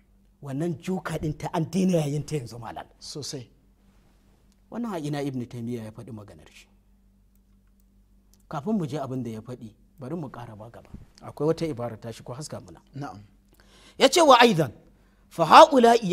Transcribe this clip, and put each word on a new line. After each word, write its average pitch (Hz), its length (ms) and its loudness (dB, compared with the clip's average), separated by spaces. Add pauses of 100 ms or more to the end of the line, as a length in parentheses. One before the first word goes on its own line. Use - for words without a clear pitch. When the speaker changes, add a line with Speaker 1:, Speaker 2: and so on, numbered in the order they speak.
(420)
Speaker 1:
Wannan 143 380 -8
joka 170 400 -8
din - 140 -6
ta - 200 -10
an 170 120 -2
daina 185 340 0
yayin 147 240 -4
ta 151 140 -8
yanzu, 120 220 -10
malam. 110 260 -14 (140)
Speaker 2:
Sosai. 135 500 -14 (1200)
Speaker 1:
Wannan 233 220 -8
a 175 60 -6
ina 147 220 -6
Ibn 135 240 -6
Taymiyyah 117 400 -10
ya 107 60 -14
faɗi 107 220 -18
maganar 98 400 -20
shi. - 140 -20 (1800)
Kafin 165 300 -4
mu 170 100 -2
je 120 120 -8
abin 131 240 -6
da 117 60 -8
ya 110 120 -10
faɗi, 120 320 -16 (260)
bari 131 160 -10
mu 151 140 -10
ƙara 120 260 -16
ba 107 140 -18
gaba. - 200 -20 (320)
Akwai 147 300 -6
wata 160 160 -4
ibara 117 320 -8
ta 117 120 -14
shi - 120 -18
ko 127 100 -14
haska 123 280 -14
muna. - 180 -20 (160)
Speaker 2:
Na'am. 131 240 -12 (760)
Speaker 1:
Ya 247 100 6
ce, 349 140 4
"Wa 277 180 8
aidan, 165 320 4 (580)
fa - 140 -2
ha'ula'i 233 680 8